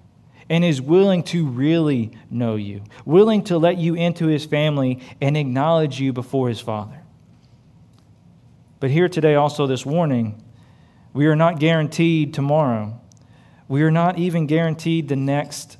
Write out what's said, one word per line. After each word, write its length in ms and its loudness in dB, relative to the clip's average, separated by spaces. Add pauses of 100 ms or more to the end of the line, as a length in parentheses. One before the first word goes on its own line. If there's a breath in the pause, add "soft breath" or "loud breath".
(500 soft breath)
and 160 2
is 160 0
willing 400 4
to 240 -2
really 680 0 (180 loud breath)
know 260 -2
you, 260 -8 (240 loud breath)
willing 380 4
to 120 -2
let 220 2
you 160 -2
into 320 -2
his 180 0
family 560 -2 (220 loud breath)
and 120 2
acknowledge 640 0
you 140 -2
before 380 -2
his 100 -6
Father. 400 -10 (1800)
But 100 0
here 180 2
today 260 2
also 320 2
this 200 -2
warning, 560 -2 (720 soft breath)
we 160 2
are 80 4
not 220 2
guaranteed 760 0
tomorrow. 680 -2 (680 soft breath)
We 160 0
are 60 4
not 280 2
even 280 -2
guaranteed 640 -2
the 80 -2
next 640 -4